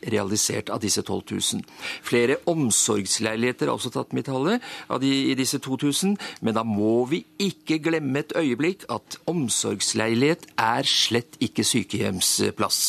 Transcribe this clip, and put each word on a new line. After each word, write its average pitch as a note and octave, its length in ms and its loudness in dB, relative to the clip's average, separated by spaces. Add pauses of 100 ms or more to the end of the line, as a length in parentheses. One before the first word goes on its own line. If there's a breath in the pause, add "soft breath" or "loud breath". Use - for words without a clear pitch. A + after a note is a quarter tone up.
realisert G#2 640 0
av A2+ 80 -4
disse F#2+ 240 0
tolv F#2+ 240 -4
tusen. - 320 -2 (420 loud breath)
Flere A#2+ 440 2
omsorgsleiligheter A2+ 1200 0
er B2 60 0
også A#2+ 180 -6
tatt C3 240 -4
med B2+ 80 -2
i C#3 60 -6
tallet D#3 340 0 (240 loud breath)
av C3 140 -2
de, C3+ 80 4 (180)
i C3+ 80 2
disse C3 240 0
to C3 160 -4
tusen, E3 400 0 (240 loud breath)
men A2 160 0
da A2+ 80 2
må A2 460 2
vi F3 160 -2 (120)
ikke F3+ 460 0
glemme D3+ 400 0
et - 80 -10
øyeblikk D3+ 560 0
at - 300 -8 (100)
omsorgsleilighet A#2 1160 0 (100)
er B2 320 2
slett - 520 0
ikke - 240 0
sykehjemsplass. G#2 1200 0